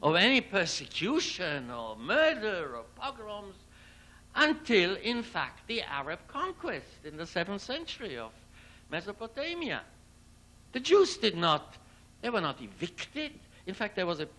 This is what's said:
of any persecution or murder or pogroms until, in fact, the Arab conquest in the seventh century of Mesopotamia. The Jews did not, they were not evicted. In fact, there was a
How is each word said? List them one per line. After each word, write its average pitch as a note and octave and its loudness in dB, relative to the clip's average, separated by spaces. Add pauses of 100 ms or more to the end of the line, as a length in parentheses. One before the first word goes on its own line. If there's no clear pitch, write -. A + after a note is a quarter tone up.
of D3+ 6
any A#3+ 8
persecution E3 -2
or A2+ -8
murder G3 0
or A#2 -10 (100)
pogroms G#3 -10 (800)
until, A#3+ 4
in A#3+ -2
fact, - -6
the A3+ -2
Arab C#3+ -4 (100)
conquest E4 -6
in D3+ -12
the E3 -8
seventh F#3+ -2
century B3 -8
of A2+ -8 (600)
Mesopotamia. A3+ -6 (920)
The B3+ -4
Jews F4+ 6
did G3+ 2
not, E3 2 (440)
they A#3 -4
were A3 0
not C#3+ -2
evicted. F3 -8 (340)
In F#3 -8
fact, G3+ -4
there F#3 0
was E3+ -2
a D3+ -6 (100)